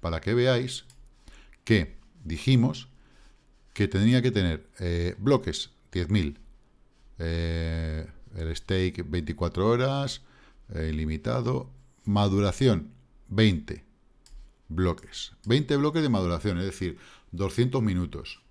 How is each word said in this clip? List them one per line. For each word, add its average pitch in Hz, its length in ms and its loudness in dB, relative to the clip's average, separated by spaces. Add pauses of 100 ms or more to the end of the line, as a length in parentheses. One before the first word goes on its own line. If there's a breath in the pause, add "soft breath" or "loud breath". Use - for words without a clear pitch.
Para 82 200 -4
que 104 140 -2
veáis 127 500 0 (800 soft breath)
que 104 320 2 (280)
dijimos 123 640 2 (840 soft breath)
que 101 160 2
tenía 113 320 4
que 123 100 2
tener, 87 380 0 (100)
eh, 85 400 -2
bloques, 110 520 0 (200)
diez 87 200 -2
mil. 85 280 0 (800)
Eh, 82 880 -4 (300)
el 80 200 -6
stake, 92 520 -2
veinticuatro 87 600 -2
horas, 135 540 0 (520 soft breath)
eh, 80 180 -4
ilimitado. 117 760 -4 (340)
Maduración, 101 880 2 (360)
veinte 98 560 2 (840)
bloques. - 680 -2 (100)
Veinte 139 320 2
bloques 151 260 2
de 147 60 2
maduración, 92 500 2
es 92 60 -2
decir, 90 340 -6 (320 loud breath)
doscientos 117 520 0
minutos. 87 680 -4